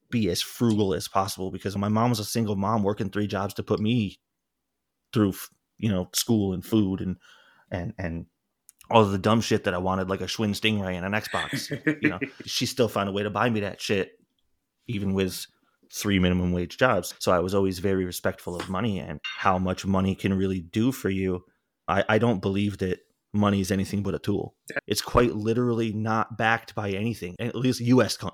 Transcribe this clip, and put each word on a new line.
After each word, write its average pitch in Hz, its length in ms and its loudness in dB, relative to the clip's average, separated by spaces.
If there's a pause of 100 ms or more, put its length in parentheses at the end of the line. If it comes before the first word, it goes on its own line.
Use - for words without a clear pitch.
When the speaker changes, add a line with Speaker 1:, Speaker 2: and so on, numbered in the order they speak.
(100)
Speaker 1:
be 110 180 0
as 85 140 -2
frugal 107 520 2
as - 140 -6
possible 95 420 -2
because 95 260 -6
my 101 120 0
mom 110 220 2
was 113 100 0
a 104 40 -4
single 107 320 -2
mom 104 260 0
working 98 280 -2
three 104 160 -2
jobs 98 280 -4
to 107 80 -8
put 98 180 0
me 107 380 0 (920)
through, 104 180 4
f-, - 200 -8 (280)
you 110 100 0
know, 92 240 0
school 101 400 2
and 85 120 -6
food 95 360 2
and, 92 160 -4 (540)
and, 95 280 -6
and 85 280 -6 (640)
all 113 120 8
of 101 80 4
the 98 80 0
dumb 110 220 4
shit 107 240 0
that 92 100 0
I 90 40 -2
wanted, 92 300 0
like 95 120 -2
a 92 60 -6
Schwinn 107 280 -2
Stingray 98 400 0
and 90 120 -6
an 98 140 -4
Xbox. 90 500 -6 (320)
You - 80 2
know, 90 100 -6 (120)
Speaker 2:
<laughs> - 120 -18
Speaker 1:
she - 220 -4
still 113 220 0
found 101 200 0
a 95 40 -4
way 101 100 -2
to 104 80 -2
buy 104 200 2
me 107 100 0
that 101 200 -6
shit, 98 320 0 (720)
even 98 280 -4
with 95 320 -2 (460)
three 101 260 2
minimum 90 340 4
wage 87 240 -4
jobs. 117 420 2
So 98 140 2
I 90 80 6
was 95 140 0
always 95 240 2
very 95 260 0
respectful 90 520 -6
of 85 120 -8
money 95 300 -2
and 80 260 -10
how - 340 0
much 92 280 -2
money 95 280 2
can 98 200 0
really 95 260 0
do 110 320 0
for 101 180 -2
you. 95 340 0 (440)
I, 98 200 4
I 110 100 6
don't 110 240 2
believe 101 360 -2
that 92 220 -2 (320)
money 104 280 2
is 92 100 -2
anything 98 320 -2
but 98 120 -2
a - 40 -2
tool. - 380 -4 (140)
Speaker 2:
Yeah. - 80 -4 (100)
Speaker 1:
It's - 140 -2
quite 120 340 2
literally 113 560 0
not 110 440 -2
backed 113 380 0
by 104 160 -4
anything, 98 480 -4
at 117 160 -6
least 120 260 0
U 123 220 6
S 95 140 0
cu-, - 180 -8